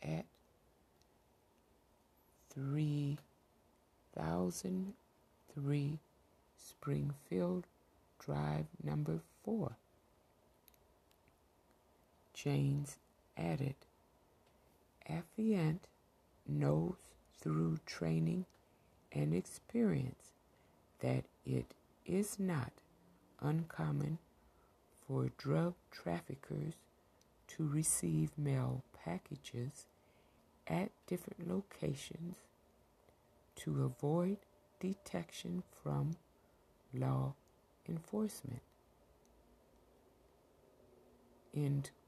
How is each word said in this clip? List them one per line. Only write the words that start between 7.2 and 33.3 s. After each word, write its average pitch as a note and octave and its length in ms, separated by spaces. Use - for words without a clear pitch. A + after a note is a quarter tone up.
Drive D3 460
number D3+ 400
four." G#3 340
James C#3+ 680
added, C#3+ 380
"Affiant E3+ 720
knows D3 520
through D#3+ 480
training E3 600
and D3 240
experience F3+ 960
that B2+ 240
it C3 300
is G3 320
not F3 340
uncommon D#3 760
for C3 320
drug D#3+ 360
traffickers D#3 840
to - 200
receive D#3 720
mail C3 460
packages D3 920
at F3 240
different F3 420
locations E3+ 880